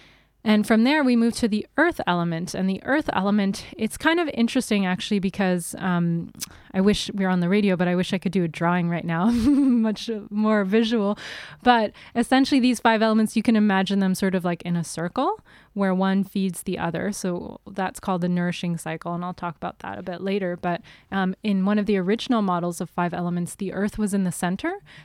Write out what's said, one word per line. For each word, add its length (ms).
And 220
from 180
there, 180
we 140
move 220
to 100
the 180
earth 300
element. 480
And 160
the 140
earth 280
element, 540
it's 220
kind 220
of 120
interesting, 540
actually, 320
because, 600
um, 520
I 80
wish 320
we 120
were 60
on 100
the 80
radio, 280
but 120
I 80
wish 160
I 60
could 140
do 120
a 40
drawing 400
right 160
now, 220
<laughs> 40
much 800
more 340
visual. 540
But 280
essentially, 460
these 180
five 240
elements, 340
you 60
can 140
imagine 420
them 160
sort 220
of, 80
like, 180
in 140
a 80
circle 560
where 200
one 300
feeds 380
the 160
other. 340
So 540
that's 340
called 200
the 80
nourishing 500
cycle, 360
and 100
I'll 100
talk 220
about 240
that 180
a 40
bit 180
later. 360
But, 260
um, 320
in 240
one 120
of 80
the 120
original 440
models 380
of 80
five 240
elements, 440
the 160
earth 260
was 160
in 100
the 80
center, 460